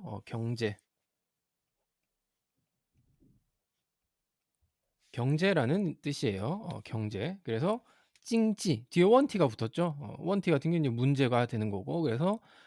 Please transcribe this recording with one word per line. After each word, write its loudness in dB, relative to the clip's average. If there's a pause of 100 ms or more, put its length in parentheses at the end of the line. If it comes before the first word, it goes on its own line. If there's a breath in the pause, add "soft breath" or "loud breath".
어, -10
경제. -4 (4000)
경제라는 0
뜻이에요. -2
어, -6
경제. -6
그래서 -2 (400 soft breath)
찡찌, 0
뒤에 4
원티가 4
붙었죠. -4
어, -10
원티 0
같은 2
경우는 2
이제 -2
문제가 4
되는 -2
거고, -4
그래서 0 (280 soft breath)